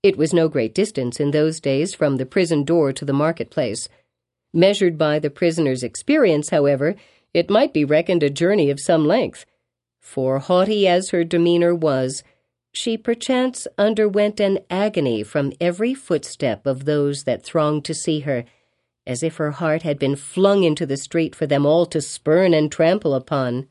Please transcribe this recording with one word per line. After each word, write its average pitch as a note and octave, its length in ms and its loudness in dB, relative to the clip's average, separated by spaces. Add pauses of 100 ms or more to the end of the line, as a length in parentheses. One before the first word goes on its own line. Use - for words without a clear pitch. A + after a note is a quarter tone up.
It F#3+ 160 4
was D#3 160 0
no E3 140 4
great B2 260 -2
distance C#3 460 -4
in C#3+ 100 0
those D#3 300 0
days C#3+ 340 -2
from C#3+ 220 0
the B2+ 100 -4
prison D#3+ 380 0
door D3+ 280 2
to C#3 120 -10
the C#3 80 -4
marketplace. C#3+ 760 -2 (640)
Measured F#3 460 2
by D3+ 200 2
the D3 120 -2
prisoner's D#3 520 -2
experience, E3 680 0
however, C#3+ 460 0 (360)
it E3+ 160 0
might A#3 240 2
be D3+ 120 0
reckoned E3 380 2
a D3 60 2
journey E3 420 0
of C#3 100 -4
some D#3 260 2
length, F#3+ 400 -2 (540)
for C3 400 -4
haughty F#3+ 460 0
as F#3 240 2
her E3+ 140 0
demeanor E3+ 500 2
was, C3+ 480 -2 (500)
she A3+ 260 -6
perchance B3 680 -4 (100)
underwent G#3 640 0
an G3 180 2 (100)
agony F3+ 540 -2
from C#3 380 -2
every F#3 340 -2
footstep C#3+ 720 -4
of C3+ 180 -4
those C#3+ 380 0
that A#2+ 220 -4
thronged D3+ 400 -2
to D#3+ 100 -6
see D#3 260 -4
her, C3+ 240 -4 (600)
as B2+ 160 -6
if D#3+ 140 -4
her D3+ 160 -4
heart D#3+ 300 -2
had D3 160 -4
been C#3 180 0
flung G3 480 0
into D#3 200 0
the C#3 120 -4
street D#3 400 -4
for D#3 100 -4
them C#3+ 180 2
all D#3+ 220 4
to E3 140 -4
spurn E3+ 520 2
and D3+ 180 2
trample E3 440 0
upon. C3 560 -4